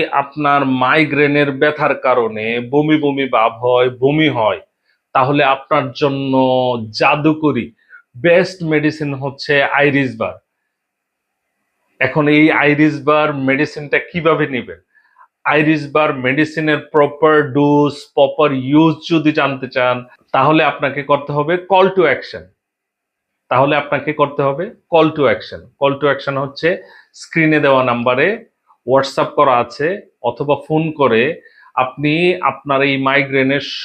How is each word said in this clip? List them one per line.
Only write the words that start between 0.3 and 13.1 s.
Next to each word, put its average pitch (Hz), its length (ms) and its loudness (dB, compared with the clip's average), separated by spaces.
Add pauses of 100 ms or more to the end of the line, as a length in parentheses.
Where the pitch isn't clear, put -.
মাইগ্রেনের 143 680 2
ব্যথার 147 480 0
কারণে 113 460 0 (240)
বমি 151 280 2
বমি 139 300 -2
ভাব 117 240 2 (100)
হয়, 123 280 2 (100)
বমি 147 300 2
হয়, 107 320 -2 (540)
তাহলে 143 280 2
আপনার 135 500 0
জন্য 139 400 -2 (580)
জাদুকরি 151 720 0 (500)
বেস্ট 170 480 2
মেডিসিন 151 500 -2
হচ্ছে 139 400 -6 (200)
আইরিস 139 440 0
বার। 92 180 -6 (1600)
এখন 147 280 0
এই 151 240 6
আইরিস 147 520 2
বার 151 240 2 (200)